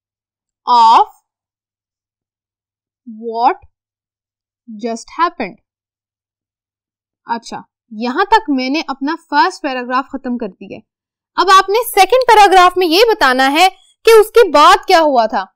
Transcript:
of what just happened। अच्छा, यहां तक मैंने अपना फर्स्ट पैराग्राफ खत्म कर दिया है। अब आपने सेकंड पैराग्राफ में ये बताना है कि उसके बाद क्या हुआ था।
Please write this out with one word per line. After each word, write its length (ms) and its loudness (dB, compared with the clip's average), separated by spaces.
of 400 4
what 600 -6
just 520 -12
happened। 360 -6
अच्छा, 360 -12
यहां 320 -6
तक 260 -2
मैंने 400 -4
अपना 240 -8
फर्स्ट 480 -4
पैराग्राफ 500 -8
खत्म 240 -10
कर 120 -10
दिया 280 -20
है। 60 -20
अब 140 -2
आपने 320 2
सेकंड 400 0
पैराग्राफ 560 4
में 80 0
ये 240 0
बताना 380 0
है 200 0
कि 60 6
उसके 360 4
बाद 380 4
क्या 120 2
हुआ 280 0
था। 160 -6